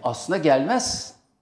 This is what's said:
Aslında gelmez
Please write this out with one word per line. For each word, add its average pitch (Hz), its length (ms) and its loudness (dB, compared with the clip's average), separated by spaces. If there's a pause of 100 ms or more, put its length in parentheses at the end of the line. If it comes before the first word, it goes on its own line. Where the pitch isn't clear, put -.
Aslında 151 340 -2
gelmez 156 760 0 (260)